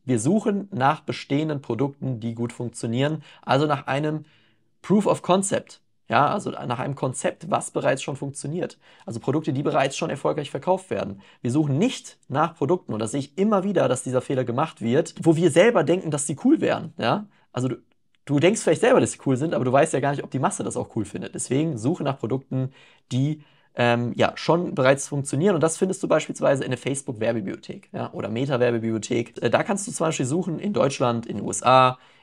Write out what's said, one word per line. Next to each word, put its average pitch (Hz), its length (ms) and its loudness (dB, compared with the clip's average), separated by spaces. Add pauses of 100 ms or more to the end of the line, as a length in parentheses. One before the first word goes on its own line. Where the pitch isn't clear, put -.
Wir 127 140 2
suchen 196 540 0
nach 139 280 0
bestehenden 143 600 -4
Produkten, 131 600 -4
die 117 140 -6
gut 117 180 -6
funktionieren, 127 680 -2 (200)
also 139 240 2
nach 139 200 -2
einem 151 380 -2 (580)
Proof 202 240 2
of - 160 2
Concept. - 580 0 (300)
Ja, 135 180 6
also - 220 -2
nach 127 280 -6
einem 135 160 -4
Konzept, - 560 -4
was - 200 -2
bereits 139 320 0
schon 143 140 -6
funktioniert. 143 600 -8 (260)
Also 117 160 -10
Produkte, 151 320 0
die 135 100 -2
bereits 139 320 0
schon 156 140 -4
erfolgreich 147 420 -4
verkauft 180 380 -2
werden. 98 320 -6 (220)
Wir 123 80 -2
suchen 143 260 2
nicht - 400 -2 (120)
nach 151 260 0
Produkten, 151 400 -2
und 107 60 -4
das 110 100 -4
sehe 143 100 -4
ich - 160 -10
immer 196 260 2
wieder, 170 260 2
dass 127 160 -2
dieser 127 180 0
Fehler 127 220 -2
gemacht 123 360 -4
wird, 131 420 0
wo 160 140 6
wir 165 140 4
selber 185 340 6
denken, 160 260 0
dass 143 160 -2
sie 147 180 -4
cool 269 180 4
wären. 165 340 -2
Ja? 170 300 0 (260)
Also 127 160 -2
du, - 80 -6 (480)
du 143 160 2
denkst 196 220 4
vielleicht 160 180 2
selber, 233 200 6
dass 120 120 2
sie - 140 -16
cool 135 100 4
sind, - 160 -2
aber 127 140 0
du 123 60 0
weißt 147 200 6
ja 139 80 0
gar 143 120 0
nicht, 143 120 -6
ob - 60 -16
die 131 80 -4
Masse 165 260 -2
das - 140 -6
auch - 180 -6
cool 107 80 -2
findet. - 300 -10
Deswegen 143 420 -2
suche 143 280 -2
nach 139 140 -2
Produkten, 131 540 -4 (400)
die, 151 300 0 (320)
ähm, 120 420 2
ja, 117 180 4
schon 165 400 0
bereits 135 340 2
funktionieren. 147 480 0
Und 143 60 -2
das 160 140 0
findest - 260 -2
du 165 60 -2
beispielsweise 151 560 0
in 131 60 -6
der 127 80 -4
Facebook-Werbebibliothek, 120 1120 -6
ja, 123 220 -8
oder 104 160 -6
Meta-Werbebibliothek. 117 1120 -2
Äh, 120 80 2
da 131 120 2
kannst 196 240 -4
du 135 60 -8
zum 160 140 -2
Beispiel 151 180 0
suchen 160 340 -2
in 208 140 -4
Deutschland, 123 540 0
in - 100 -8
den 101 80 -6
U - 60 -4
S - 120 -6
A, 127 360 6 (240)